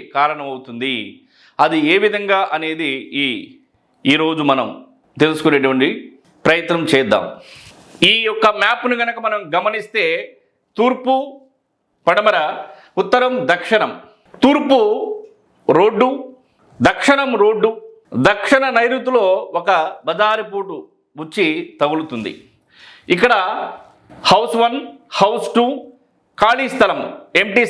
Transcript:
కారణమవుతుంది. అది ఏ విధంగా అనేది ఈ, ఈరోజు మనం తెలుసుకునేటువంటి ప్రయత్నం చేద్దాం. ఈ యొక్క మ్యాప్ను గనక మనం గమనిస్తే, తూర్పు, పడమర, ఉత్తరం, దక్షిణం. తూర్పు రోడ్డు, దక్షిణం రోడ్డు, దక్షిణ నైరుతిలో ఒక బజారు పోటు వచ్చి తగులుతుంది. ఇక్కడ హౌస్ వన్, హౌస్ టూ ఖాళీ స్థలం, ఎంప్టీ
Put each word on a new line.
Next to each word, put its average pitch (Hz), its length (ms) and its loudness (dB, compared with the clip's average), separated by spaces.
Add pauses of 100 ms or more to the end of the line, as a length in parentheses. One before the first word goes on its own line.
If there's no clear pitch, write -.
(160)
కారణమవుతుంది. 135 800 -4 (680)
అది 165 120 2 (160)
ఏ - 20 6 (100)
విధంగా 202 340 0 (160)
అనేది 160 360 -6 (320)
ఈ, 139 40 -2 (840)
ఈరోజు 160 380 0
మనం 123 180 0 (540)
తెలుసుకునేటువంటి 143 640 2 (560)
ప్రయత్నం 165 360 0 (100)
చేద్దాం. 110 320 2 (840)
ఈ - 20 4 (160)
యొక్క 220 200 2 (140)
మ్యాప్ను 247 400 0
గనక 233 240 -4
మనం 214 140 -2 (160)
గమనిస్తే, 214 500 -2 (720)
తూర్పు, 254 380 0 (920)
పడమర, 196 300 2 (680)
ఉత్తరం, 247 300 0 (180)
దక్షిణం. 175 400 -2 (520)
తూర్పు 277 360 4 (1000)
రోడ్డు, 214 280 2 (840)
దక్షిణం 269 420 0 (120)
రోడ్డు, 214 280 2 (580)
దక్షిణ 269 340 2 (140)
నైరుతిలో 247 480 2 (340)
ఒక 170 100 -2 (380)
బజారు 214 460 0
పోటు 190 240 -8 (440)
వచ్చి 160 240 -2 (360)
తగులుతుంది. 147 520 -4 (840)
ఇక్కడ 247 180 4 (1000)
హౌస్ 220 320 2
వన్, 240 160 0 (400)
హౌస్ 214 280 0 (100)
టూ 240 80 4 (760)
ఖాళీ 247 320 2
స్థలం, 175 260 2 (420)
ఎంప్టీ 208 280 2